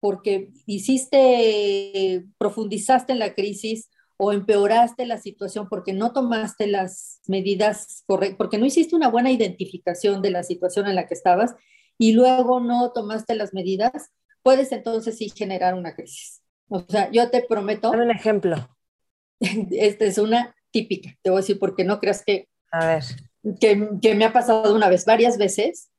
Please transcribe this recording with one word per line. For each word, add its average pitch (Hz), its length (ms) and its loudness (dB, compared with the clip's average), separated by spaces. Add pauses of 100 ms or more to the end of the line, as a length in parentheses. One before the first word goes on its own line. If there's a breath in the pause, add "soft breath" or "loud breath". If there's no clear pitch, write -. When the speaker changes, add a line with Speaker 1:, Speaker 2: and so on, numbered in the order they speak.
Speaker 1:
porque 196 500 -4 (160)
hiciste, 202 1600 2 (100)
profundizaste 214 760 -2
en 247 40 -4
la 208 160 -4
crisis 208 540 -6 (300)
o 202 160 0
empeoraste 214 720 2
la 233 100 -6
situación 202 540 -10
porque 190 240 -6
no 220 180 -2
tomaste 220 540 -4
las 190 600 -6
medidas 196 800 -2
correctas, 196 300 0
porque 214 220 -4
no 233 80 2
hiciste 320 280 2
una 320 140 2
buena 240 240 2
identificación 196 880 -2
de 196 100 0
la 175 120 -2
situación 180 440 -4
en 202 80 -2
la - 140 -2
que 170 60 -6
estabas 190 400 2 (420 soft breath)
y 220 160 4
luego 254 480 4
no 240 320 0
tomaste 220 420 -6
las 208 200 -6
medidas, 190 560 -4 (320)
puedes 262 300 4
entonces 226 440 -6
sí 208 180 -10
generar 185 400 -2
una 175 200 -8
crisis. - 480 -18 (260)
O 180 180 -6
sea, 196 240 -2
yo 240 200 2
te 247 120 0
prometo 214 480 -2
Speaker 2:
Dame 233 140 0
un 240 60 0
ejemplo. 196 580 -2 (720)
Speaker 1:
<laughs> - 0 -
Esta 202 640 0
es 196 140 0
una 233 360 0 (160)
típica, 214 520 -4
te 190 80 0
voy 185 80 2
a - 20 0
decir 190 180 -2
porque 190 260 -2
no 202 140 -2
creas - 260 -2
que - 240 -2 (220)
Speaker 2:
A 165 160 -2
ver. 160 180 0 (540)
Speaker 1:
que, 208 300 2 (140)
que 220 120 4
me 214 120 4
ha 220 60 2
pasado 220 420 2
una 214 160 4
vez, 180 160 2
varias 226 320 4
veces. 208 600 -2